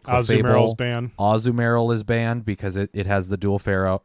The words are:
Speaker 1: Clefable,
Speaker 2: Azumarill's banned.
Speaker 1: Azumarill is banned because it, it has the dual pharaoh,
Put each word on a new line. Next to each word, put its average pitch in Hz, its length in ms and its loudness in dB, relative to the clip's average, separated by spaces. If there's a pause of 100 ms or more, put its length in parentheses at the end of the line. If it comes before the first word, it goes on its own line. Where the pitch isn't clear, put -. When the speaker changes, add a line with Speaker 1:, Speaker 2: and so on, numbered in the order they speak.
Speaker 1:
Clefable, 117 400 2
Speaker 2:
Azumarill's 120 300 4
banned. 120 440 -4
Speaker 1:
Azumarill 117 760 2
is 107 100 -4
banned 117 420 -2
because 98 300 -4
it, 98 180 -2
it 101 140 -4
has 98 220 0
the 98 80 -2
dual 98 220 0
pharaoh, 95 460 -2